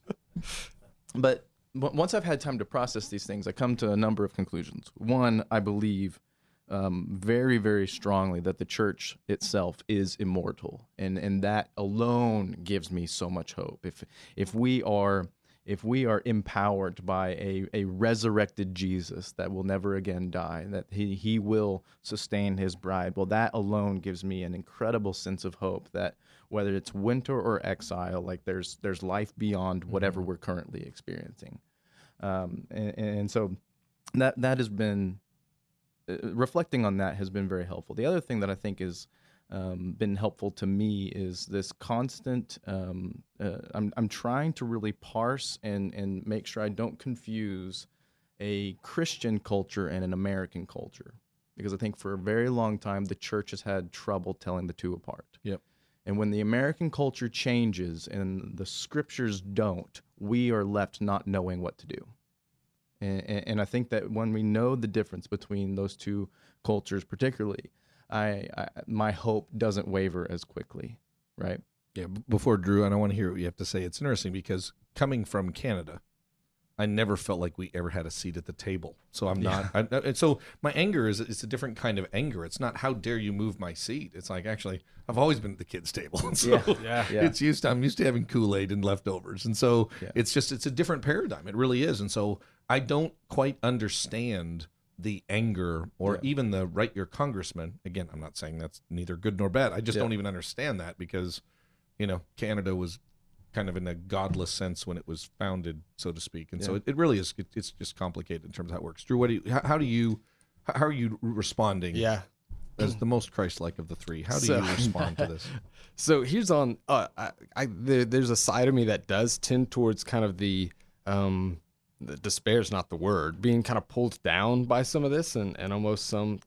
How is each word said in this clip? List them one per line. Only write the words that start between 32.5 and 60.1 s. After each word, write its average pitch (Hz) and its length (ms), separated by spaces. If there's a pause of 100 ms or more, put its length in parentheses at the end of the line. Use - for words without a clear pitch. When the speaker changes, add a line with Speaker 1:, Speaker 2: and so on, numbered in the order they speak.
Speaker 1:
and, 107 260
and 104 340
so 101 260 (560)
that, 131 280
that 131 160
has 120 120
been, 101 500 (880)
uh, 92 140
reflecting 120 640
on 98 140
that 95 180
has 98 120
been 98 200
very 90 160
helpful. 85 300
The 113 100
other 170 160
thing 120 180
that 98 100
I 95 60
think 98 240
is 90 300 (400)
um, 92 480
been 101 180
helpful 101 360
to - 140
me 101 420
is 92 380
this 98 260
constant, 123 880 (100)
um, 92 560 (160)
uh, 95 200 (140)
I'm, 104 220
I'm 113 140
trying 143 440
to - 120
really 110 260
parse 120 720
and, 101 300
and 98 340
make 107 200
sure - 160
I 104 60
don't 113 300
confuse 107 880 (520)
a 101 340 (100)
Christian 117 560
culture 98 480
and 92 160
an 92 100
American 92 540
culture. - 460 (420)
Because 98 180
I 98 40
think 104 200
for 98 160
a 98 40
very 110 320
long 113 280
time, 98 280
the 95 100
church - 360
has 98 100
had 95 300
trouble 95 420
telling 92 340
the 85 60
two 90 200
apart. - 320 (180)
Speaker 3:
Yep. 98 180 (440)
Speaker 1:
And 101 120
when 104 120
the 104 120
American 135 500
culture 131 380
changes 95 800
and 95 480
the 95 100
scriptures 120 760
don't, 98 600 (180)